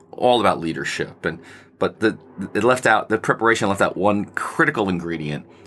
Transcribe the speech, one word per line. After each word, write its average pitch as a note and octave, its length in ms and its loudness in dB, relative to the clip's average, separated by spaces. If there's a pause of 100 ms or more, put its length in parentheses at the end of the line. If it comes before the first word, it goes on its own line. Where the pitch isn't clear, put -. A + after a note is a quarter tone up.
(100)
all B2 300 2
about F#2 200 2
leadership. D2+ 640 -6
And, D#2+ 140 -4 (400)
but - 220 -4
the, G#2+ 180 0 (340)
it G#2+ 100 -2
left B2 220 2
out, A2 240 2
the A2 80 0
preparation A2 540 2
left G2 100 0
out F2+ 160 2
one G2+ 300 0
critical B2 640 -2
ingredient, E2 560 -4 (200)